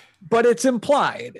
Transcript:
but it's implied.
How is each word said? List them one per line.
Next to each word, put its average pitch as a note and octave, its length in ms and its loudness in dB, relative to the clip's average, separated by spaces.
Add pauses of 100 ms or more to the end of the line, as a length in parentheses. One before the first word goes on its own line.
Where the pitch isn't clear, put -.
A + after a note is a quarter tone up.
(220)
but A3+ 240 0
it's A3+ 180 2
implied. A#3+ 760 0